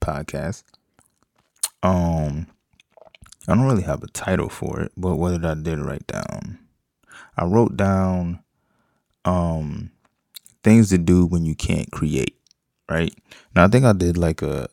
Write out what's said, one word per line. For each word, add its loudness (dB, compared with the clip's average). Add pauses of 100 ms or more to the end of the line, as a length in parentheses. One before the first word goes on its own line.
podcasts. -6 (1160)
Um, 0 (1000)
I 2
don't 4
really 2
have -6
a -14
title -4
for -8
it, -8
but -2
what 0
did -2
I -2
did -6
write -8
down? -10 (800)
I -2
wrote 2
down, 0 (840)
um, -4 (680)
things 6
to 4
do 4
when -2
you -2
can't -4
create, -4 (500)
right? -2 (400)
Now, 8
I 6
think 4
I 6
did, 2
like, 0
a, -4